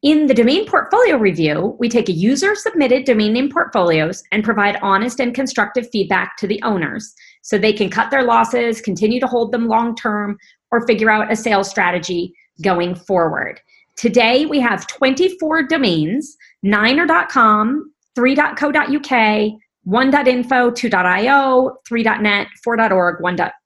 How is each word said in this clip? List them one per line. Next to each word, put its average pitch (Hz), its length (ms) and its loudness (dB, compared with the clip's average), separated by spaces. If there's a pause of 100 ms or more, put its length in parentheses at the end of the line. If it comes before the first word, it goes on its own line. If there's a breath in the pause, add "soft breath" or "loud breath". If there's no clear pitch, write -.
In 302 260 2
the 262 60 4
domain 247 320 2
portfolio 381 520 2
review, 165 600 0
we 240 100 0
take 226 200 0
a 185 40 0
user-submitted 277 920 0
domain 214 280 2
name 262 180 0
portfolios 175 800 0
and 208 140 -2
provide 202 360 0
honest 202 380 -2
and 240 160 -2
constructive 247 560 -4
feedback 190 460 -2
to 202 100 -6
the 196 160 -4
owners 196 500 -4 (280 soft breath)
so - 160 -2
they 208 160 2
can 208 160 -2
cut 214 220 -2
their 269 120 2
losses, 233 560 0
continue 214 400 -2
to 254 80 -2
hold 233 240 -2
them 233 160 -2
long-term, 220 680 -2 (340 soft breath)
or 233 160 0
figure 220 220 2
out 214 220 2
a 226 40 0
sales 202 340 0
strategy 180 640 -4 (280 soft breath)
going 180 340 0
forward. 165 640 -2 (380 soft breath)
Today, 233 480 2
we 294 160 0
have 226 260 -2
twenty-four 311 760 0
domains, 240 720 -2 (280 soft breath)
nine 214 360 2
are 339 80 0
dot 330 220 2
com, 226 640 2 (240)
three 254 200 2
dot 294 220 0
co 285 140 -2
dot 285 200 0
U 294 80 0
K, 214 580 0 (260 loud breath)
one 247 280 2
dot 277 160 2
info, 247 440 2
two 240 180 -4
dot 185 160 2
I 185 240 0
O, 262 480 2 (100)
three 233 160 -4
dot 220 180 0
net, 202 260 0 (160)
four 233 140 -2
dot 220 160 2
org, 175 280 0
one 175 140 -2
dot 165 180 -2 (120)